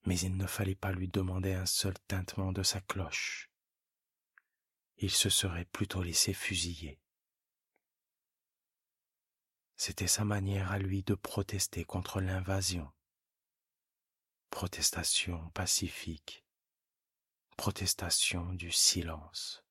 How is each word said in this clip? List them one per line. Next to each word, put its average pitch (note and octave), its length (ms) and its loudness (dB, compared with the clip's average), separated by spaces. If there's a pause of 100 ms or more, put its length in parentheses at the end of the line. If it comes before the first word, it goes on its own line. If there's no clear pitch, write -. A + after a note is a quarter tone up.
Mais F2+ 140 4
il F#2 180 0
ne F#2+ 100 0
fallait F#2+ 280 0
pas G2 180 -2
lui F#2 160 -2
demander F#2 440 2
un F#2 120 0
seul F#2 300 2 (120)
tintement F#2+ 460 0
de F#2 100 0
sa - 160 2
cloche. - 720 -4 (1500)
Il G2 120 2
se - 180 4
serait F2 360 2
plutôt - 360 -2
laissé F2 320 2
fusiller. E2 680 -4 (2750)
C'était - 320 -2
sa - 160 2
manière G2 480 2
à G2+ 80 0
lui G2 240 0
de G#2 100 2
protester - 680 -2
contre - 380 -2
l'invasion. F#2 680 0 (1600)
Protestation - 1000 -2
pacifique, - 960 -4 (1120)
protestation F#2 960 0
du F2+ 180 -6
silence - 1000 0